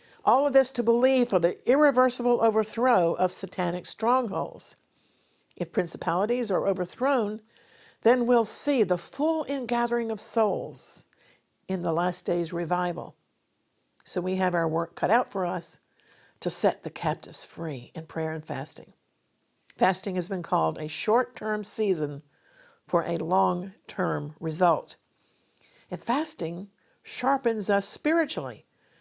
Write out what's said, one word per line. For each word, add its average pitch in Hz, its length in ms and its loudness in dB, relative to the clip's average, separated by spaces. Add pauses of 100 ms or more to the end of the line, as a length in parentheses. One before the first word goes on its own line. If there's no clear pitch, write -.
(260)
All 269 220 4
of 254 60 0
this 269 180 6
to 240 120 -2
believe 240 440 4
for 196 120 2
the 170 180 2 (120)
irreversible 247 720 4
overthrow 220 760 2
of 185 160 0
satanic 175 540 -6
strongholds. 220 920 -4 (800)
If 165 160 -6
principalities 196 800 -2
are 175 180 0
overthrown, 214 760 -2 (600)
then 240 240 4
we'll 233 200 4
see 277 360 0
the 180 160 2
full 320 460 -2
ingathering 240 640 -2
of 214 100 -4
souls 156 840 -4 (600)
in 185 160 -2
the 170 100 0
last 175 320 0
days 175 260 0
revival. 170 640 -4 (880)
So - 160 -6
we 185 180 -2
have 180 180 0
our 165 120 2
work 160 280 -2
cut 156 160 0
out 247 200 2
for 190 140 -2
us 180 320 -8 (600)
to 180 100 -4
set - 320 2
the - 80 -8
captives - 560 -6
free 147 480 -10
in 160 140 -12
prayer 160 240 -6
and 160 120 -8
fasting. - 500 -10 (840)
Fasting 185 380 0
has 180 120 -2
been 185 160 -4
called 160 340 0
a 156 100 -8
short-term 214 760 -2
season 156 600 -2 (600)
for 170 180 0
a 175 140 -2
long-term 180 1200 -2
result. 160 560 0 (960)
And 170 100 -8
fasting 202 680 -4 (340)
sharpens 240 680 -2
us 202 180 2
spiritually. 262 800 -2 (360)